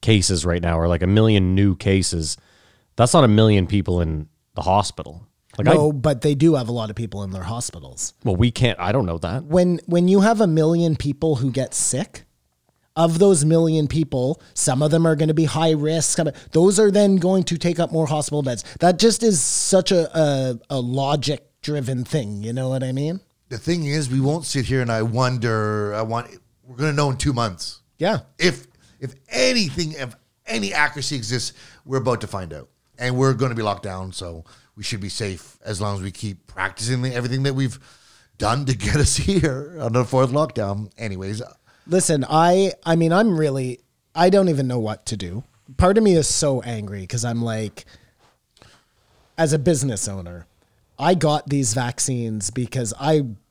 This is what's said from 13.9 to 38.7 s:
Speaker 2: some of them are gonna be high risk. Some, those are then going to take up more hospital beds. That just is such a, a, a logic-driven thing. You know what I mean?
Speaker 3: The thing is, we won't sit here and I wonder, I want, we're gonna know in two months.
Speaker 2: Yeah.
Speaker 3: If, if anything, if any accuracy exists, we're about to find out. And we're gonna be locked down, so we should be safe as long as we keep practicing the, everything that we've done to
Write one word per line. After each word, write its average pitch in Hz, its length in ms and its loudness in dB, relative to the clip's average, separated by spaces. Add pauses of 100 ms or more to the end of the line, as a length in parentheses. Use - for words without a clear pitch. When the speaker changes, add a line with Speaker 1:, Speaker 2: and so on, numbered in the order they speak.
Speaker 2:
some 135 280 0
of 151 80 2
them 165 160 4
are 160 100 4
gonna 156 180 0
be 160 100 2
high 160 280 0
risk. 156 440 0
Some, 156 140 0 (220)
those 185 260 4
are 214 120 6
then 202 260 4
going 185 280 2
to 170 140 -4
take 170 200 -2
up 170 140 -2
more 160 140 0
hospital 147 360 -2
beds. 123 220 -4 (160)
That 175 180 4
just 220 240 4
is 214 200 4
such - 500 0
a, 165 260 0
a, 135 400 0 (120)
a 139 100 -4
logic-driven 135 1200 -4
thing. 107 380 -4
You 113 100 -6
know 131 160 -4
what 131 140 -2
I 131 100 -6
mean? 151 280 -4 (280)
Speaker 3:
The 123 100 -10
thing 165 280 -2
is, 143 220 -2
we 131 120 0
won't 160 260 0
sit 135 200 -2
here 131 140 0
and 120 100 -2
I 113 120 0
wonder, 110 920 -2
I 107 80 -2
want, 113 260 -4 (380)
we're 127 100 -20
gonna 147 160 -2
know 147 180 0
in 131 60 -4
two 147 160 -2
months. 117 480 -6 (180)
Speaker 2:
Yeah. 175 220 0 (180)
Speaker 3:
If, 170 280 -2 (340)
if 135 140 -12 (140)
anything, 214 640 0
if 135 220 -10 (320)
any 208 280 -4
accuracy 147 420 -2
exists, 117 360 -6 (320)
we're 131 140 -4
about 120 240 -2
to 107 40 -10
find 92 260 -10
out. 73 160 -16 (300)
And 123 180 -4
we're 135 180 2
gonna 127 200 -2
be 113 80 -6
locked 101 220 -2
down, 92 280 -10
so 85 320 -14 (320)
we 104 60 -18
should 104 180 -8
be 98 80 -8
safe 95 560 -8
as 101 160 -8
long 101 160 -4
as 95 60 -6
we 98 80 -6
keep 98 380 -12
practicing 113 540 -4
the, 127 120 -4
everything 123 300 -2
that 139 100 0
we've 131 240 -4 (600)
done 123 280 0
to 127 100 0